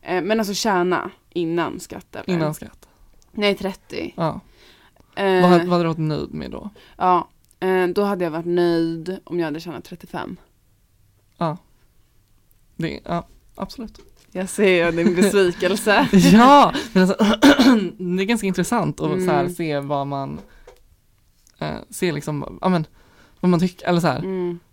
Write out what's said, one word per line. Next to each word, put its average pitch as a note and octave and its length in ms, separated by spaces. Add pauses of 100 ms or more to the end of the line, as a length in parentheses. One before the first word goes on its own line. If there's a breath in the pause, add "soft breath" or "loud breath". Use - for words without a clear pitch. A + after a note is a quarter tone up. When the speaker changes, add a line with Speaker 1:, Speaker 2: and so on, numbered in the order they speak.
Speaker 1:
Eh, F3 200
men A3 180
alltså, G3+ 140
tjäna F3+ 560 (200)
innan E3+ 500
skatt, - 360
eller? - 180
Speaker 2:
Innan D#3 200
skatt. - 340 (440)
Speaker 1:
Nej, G#3 220
trettio. - 640
Speaker 2:
Ja. E3+ 240 (720 soft breath)
Speaker 1:
Eh, F#3+ 280
Speaker 2:
Vad F3+ 80
hade, F3 140
vad F3 80
hade F3 120
du E3 40
varit E3 100
nöjd D#3 360
med - 160
då? - 200 (260 soft breath)
Speaker 1:
Ja, F3+ 320 (320)
eh, F#3 260
då F3+ 160
hade G3+ 220
jag D#3+ 60
varit E3+ 160
nöjd E3+ 760
om F3 140
jag E3+ 80
hade D3+ 140
tjänat E3 240
trettiofem. - 520 (1000)
Speaker 2:
Ja. E3+ 200 (1200)
Det, D#3+ 280
ja, E3+ 220 (280)
absolut. - 460 (320)
Speaker 1:
Jag F#3 160
ser F#3 440
ju E3+ 120
din F3 100
besvikelse. G3 960
Speaker 2:
<laughs> - 20
Ja, A3 640 (180)
men F#3 100
alltså, F#3+ 220
<clears throat> A#3 720
det F#3 240
är - 20
ganska A3 220
intressant F#3 540
att E3+ 240
så F3+ 60
här D3 100
Speaker 1:
Mm. F3 140
Speaker 2:
se D3+ 260
vad C#3 260
man, C#3 320 (1200 soft breath)
eh, D3+ 180 (140)
se F3+ 220
liksom, D3 480
ja, - 80
men, E3+ 180 (540 soft breath)
vad F3+ 100
man E3+ 100
tycker, - 280
eller F3 120
så E3+ 60
här. B2+ 120
Speaker 1:
Mm. F3+ 400 (140)